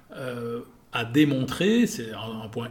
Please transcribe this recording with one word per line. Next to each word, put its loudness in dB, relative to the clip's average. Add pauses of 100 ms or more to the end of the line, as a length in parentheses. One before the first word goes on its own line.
(140)
euh, -8 (340)
a 0
démontré, 4
c'est -6
un, -10
un -10
point -6